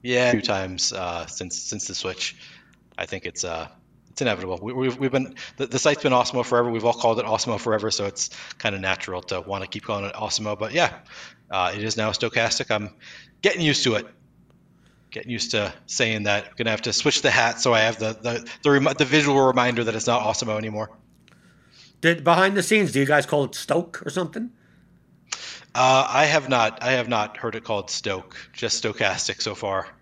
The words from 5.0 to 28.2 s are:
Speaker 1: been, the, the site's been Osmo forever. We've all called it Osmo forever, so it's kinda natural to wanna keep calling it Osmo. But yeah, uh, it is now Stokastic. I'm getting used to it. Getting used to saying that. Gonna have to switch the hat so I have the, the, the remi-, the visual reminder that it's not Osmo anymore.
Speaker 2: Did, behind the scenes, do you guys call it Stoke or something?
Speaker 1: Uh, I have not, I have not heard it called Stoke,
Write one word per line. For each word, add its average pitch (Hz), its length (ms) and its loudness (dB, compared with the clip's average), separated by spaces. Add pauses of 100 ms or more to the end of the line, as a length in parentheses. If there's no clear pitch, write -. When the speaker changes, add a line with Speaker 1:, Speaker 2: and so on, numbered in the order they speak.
Speaker 1:
been, 127 240 -2 (220)
the, 131 100 -4
the 131 100 -4
site's 147 240 2
been 131 120 4
Osmo 123 320 2
forever. 120 260 2
We've 113 140 -2
all 117 80 6
called 113 260 2
it 110 60 -2
Osmo 110 340 -2
forever, 107 320 0
so 101 140 -2
it's - 240 -4 (300)
kinda 101 200 -2
natural 95 440 -4
to 92 180 -6
wanna 95 260 -6
keep - 160 -10
calling 101 220 -4
it 101 80 -8
Osmo. 104 440 -4
But 110 140 -6
yeah, 156 280 2 (520)
uh, 92 240 0
it 104 80 -6
is 110 140 -2
now 110 140 0
Stokastic. 117 600 -2
I'm 104 180 -4 (500)
getting 196 180 2
used 147 240 2
to 113 120 4
it. 101 120 -4 (1040)
Getting 120 200 -10
used - 200 -4
to 104 220 -2 (140)
saying 110 360 -2
that. 104 320 -2
Gonna 113 160 -2
have 107 120 -2
to 113 100 -2
switch - 300 2
the 139 60 4
hat 117 300 2
so 123 140 4
I 110 80 6
have 113 180 2
the, 110 220 -2
the, 117 280 -4 (140)
the 147 80 6
remi-, 139 260 4
the 151 60 4
visual 139 420 6
reminder 123 380 4
that 110 120 0
it's 110 120 -2
not 120 160 4
Osmo 107 340 -2
anymore. 107 340 -6 (1080)
Speaker 2:
Did, 165 240 2
behind 185 320 6
the 185 80 2
scenes, 202 300 2
do 135 80 2
you 135 40 4
guys 143 200 4
call 147 180 2
it 135 100 -4
Stoke - 520 -4
or 147 40 -6
something? 185 400 -6 (1200)
Speaker 1:
Uh, 131 360 6
I 135 140 4
have 147 240 2
not, 120 340 2
I 123 120 0
have 120 160 0
not 110 260 0
heard 113 200 -6
it 110 100 -10
called 104 240 -4
Stoke, - 480 -6 (160)